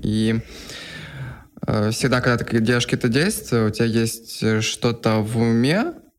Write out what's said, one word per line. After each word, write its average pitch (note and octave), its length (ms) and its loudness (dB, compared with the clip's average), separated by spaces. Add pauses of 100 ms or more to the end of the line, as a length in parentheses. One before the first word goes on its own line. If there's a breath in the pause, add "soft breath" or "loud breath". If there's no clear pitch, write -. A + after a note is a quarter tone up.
И, A2 340 2 (1300 loud breath)
э, G#2+ 240 2
всегда, B2 300 0
когда A#2+ 160 2
ты A#2 220 0
делаешь A#2+ 260 2
какие-то B2+ 240 0
действия, B2+ 560 0
у G#2+ 40 2
тебя A2+ 340 2
есть, - 400 -6
э, A2 180 2
что-то A2+ 600 0
в A2+ 160 -2
уме, A#2+ 460 4 (360)